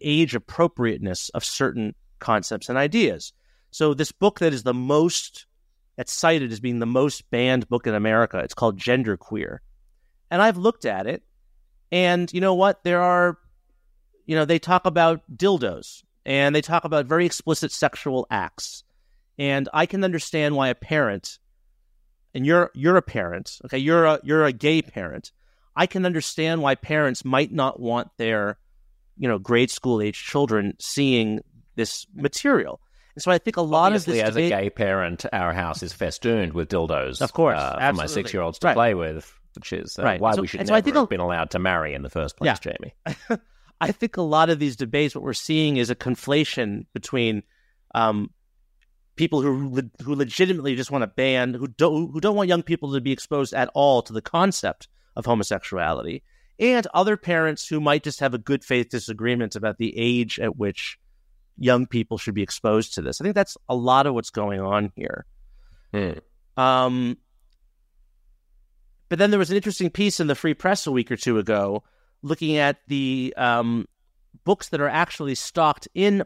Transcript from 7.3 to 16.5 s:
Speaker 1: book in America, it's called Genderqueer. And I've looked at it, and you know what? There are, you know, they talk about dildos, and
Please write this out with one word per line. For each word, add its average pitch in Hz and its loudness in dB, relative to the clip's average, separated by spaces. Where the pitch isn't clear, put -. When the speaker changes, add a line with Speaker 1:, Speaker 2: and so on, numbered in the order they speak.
Speaker 1:
book 120 -2
in 107 0
America, 110 2
it's - -6
called 110 0
Genderqueer. 110 -2
And 175 2
I've 214 4
looked 208 0
at 98 -4
it, 143 -6
and 175 2
you 180 -2
know 190 4
what? 190 2
There 175 2
are, 180 2
you 156 -2
know, 156 4
they 160 4
talk 165 2
about 165 4
dildos, 123 -2
and 139 2